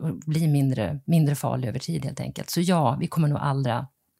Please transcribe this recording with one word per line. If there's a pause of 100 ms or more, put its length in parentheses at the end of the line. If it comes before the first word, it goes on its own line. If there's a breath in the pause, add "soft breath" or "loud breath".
(260)
bli
mindre,
mindre
farlig
över
tid
helt
enkelt.
Så
ja,
vi
kommer
nog
alla (320)